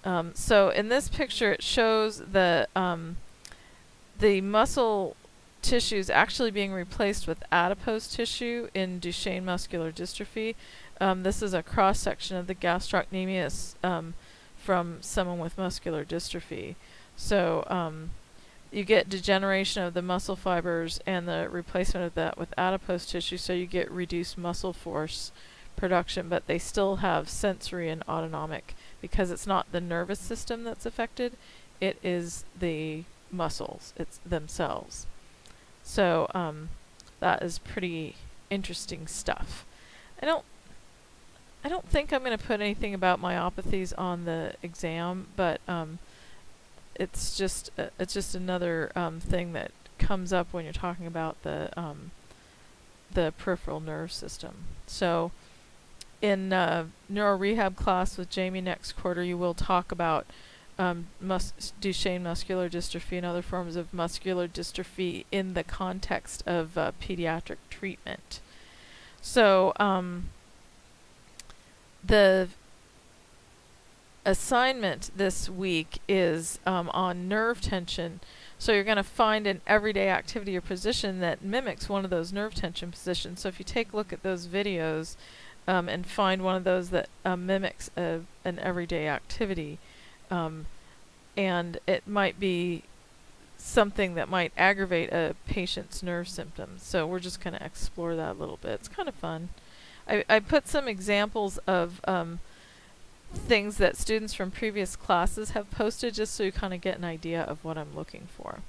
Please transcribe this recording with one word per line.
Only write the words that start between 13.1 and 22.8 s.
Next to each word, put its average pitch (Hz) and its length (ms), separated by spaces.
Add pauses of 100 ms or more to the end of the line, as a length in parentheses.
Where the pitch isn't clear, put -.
um, 170 320 (420)
from 175 440
someone 180 360
with 170 200
muscular 175 460
dystrophy. - 720 (400)
So, 175 520
um, 165 440 (600)
you 202 140
get 202 240
degeneration 190 760
of 175 100
the 180 80
muscle 180 360
fibers 170 680
and 180 220
the 170 240
replacement 180 560
of 165 80
that 165 240
with - 180
adipose 185 480